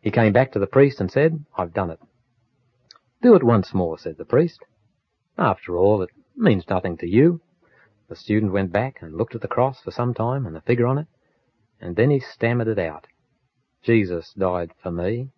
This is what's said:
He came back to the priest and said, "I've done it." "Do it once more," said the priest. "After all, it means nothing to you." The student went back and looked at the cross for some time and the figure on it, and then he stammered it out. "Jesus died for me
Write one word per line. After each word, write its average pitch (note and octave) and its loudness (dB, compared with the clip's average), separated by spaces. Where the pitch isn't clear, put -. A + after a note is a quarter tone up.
He G#2 -4
came A2 4
back B2+ 2
to G#2+ -4
the G2 -2
priest C#3 2
and F#2 -2
said, D#3 -2
"I've F2 -6
done F#2+ -4
it." D#2+ -14
"Do A#3+ 8
it D#3+ 6
once A#2 2
more," E2+ -2
said D#2+ -12
the - -14
priest. D#3+ 0
"After F2+ -2
all, G2 4
it F2+ -8
means D3+ 0
nothing F2+ -4
to F2 -10
you." D#3 4
The - -18
student G#2+ -2
went F#2+ -2
back A#2 -4
and D#2+ -16
looked F#2 -6
at A#2 -10
the - -10
cross C3 -2
for - -12
some A#2+ -4
time B2 -4
and D#2+ -12
the D#2+ -16
figure A#2+ 0
on C3 0
it, D#3 -10
and F2 -10
then A#2+ 2
he C#3 2
stammered A#2 -4
it G#2+ -2
out. D#2+ -6
"Jesus F#2+ 0
died F2+ -4
for F2+ -10
me A2+ -6